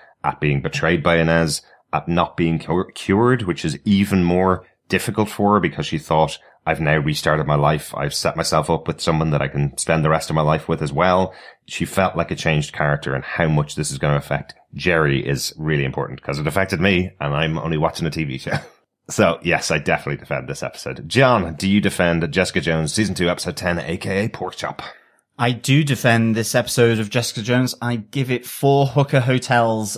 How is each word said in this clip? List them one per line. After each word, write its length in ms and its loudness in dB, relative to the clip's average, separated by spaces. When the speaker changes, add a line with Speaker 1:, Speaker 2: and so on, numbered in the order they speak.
Speaker 1:
at 160 -2
being 200 0
betrayed 420 0
by 140 2
Inez, 460 2
at 160 -4
not 280 0
being 220 0
cur-, 320 -2
cured, 520 2
which 220 -4
is 200 -4
even 400 4
more 420 2
difficult 420 -2
for 240 2
her 60 4
because 260 -2
she 120 -4
thought, 400 0
"I've 140 0
now 180 2
restarted 480 0
my 80 2
life. 420 0
I've 180 -4
set 220 -2
myself 320 0
up 200 -2
with 120 -6
someone 300 0
that 120 0
I 60 -2
can 300 -2
spend 260 2
the 60 4
rest 180 0
of 80 -2
my 60 2
life 260 0
with 140 -2
as 100 -4
well." 400 2
She 180 -8
felt 320 0
like 140 -2
a 60 -6
changed 360 0
character, 420 -2
and 100 -4
how 240 0
much 280 0
this 140 -4
is 80 -8
gonna 180 0
affect 380 -6
Jerry 520 0
is 320 -4
really 260 0
important, 380 -6
'cause 160 -6
it 80 -4
affected 340 0
me, 300 2
and 140 -2
I'm 240 0
only 200 -4
watching 280 -2
a 40 -4
T 140 -4
V 140 -8
show. 140 -8
<laughs> 100 -4
So, 320 2
yes, 280 0
I 80 2
definitely 400 -2
defend 300 -6
this 140 -10
episode. 460 -10
John, 460 4
do 120 -4
you 140 4
defend 500 2
Jessica 300 0
Jones 320 0
season 220 0
two, 160 0
episode 260 -6
ten, 220 -2
A 180 -6
K 300 -2
A 20 -6
Pork 260 -10
Chop? 280 -8
Speaker 2:
I 140 4
do 300 2
defend 520 2
this 200 -2
episode 440 2
of 100 -4
Jessica 320 -4
Jones. 400 0
I 160 -2
give 340 -4
it 140 -2
four 440 2
hooker 320 2
hotels 760 2